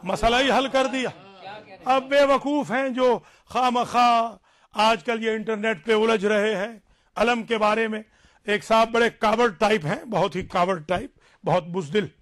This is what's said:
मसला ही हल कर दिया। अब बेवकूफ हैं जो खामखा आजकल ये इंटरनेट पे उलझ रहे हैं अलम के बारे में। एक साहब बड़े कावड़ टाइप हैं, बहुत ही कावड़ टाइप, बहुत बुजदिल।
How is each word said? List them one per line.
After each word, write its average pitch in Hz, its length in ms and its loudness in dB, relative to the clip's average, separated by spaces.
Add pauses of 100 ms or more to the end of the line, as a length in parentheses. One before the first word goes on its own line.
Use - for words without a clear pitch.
मसला 220 320 0
ही 269 120 2
हल 254 180 0
कर 262 200 0
दिया। 247 220 -4 (840)
अब 262 80 -2
बेवकूफ 277 680 2
हैं 262 220 -2
जो 247 240 2 (340)
खामखा 240 880 2 (360)
आजकल 220 480 0
ये 220 120 -2
इंटरनेट 220 500 -4
पे 220 80 0
उलझ 214 320 2
रहे 208 300 0
हैं 214 280 -8 (340)
अलम 233 260 0
के 226 140 -4
बारे 214 300 0
में। 214 180 -8 (440)
एक 202 140 -2
साहब 226 280 2
बड़े 233 180 2
कावड़ 226 420 0
टाइप 202 340 0
हैं, 233 240 -6
बहुत 190 260 0
ही 185 80 -4
कावड़ 180 360 -2
टाइप, 180 340 -6 (320)
बहुत 165 180 2
बुजदिल। 170 460 -4 (120)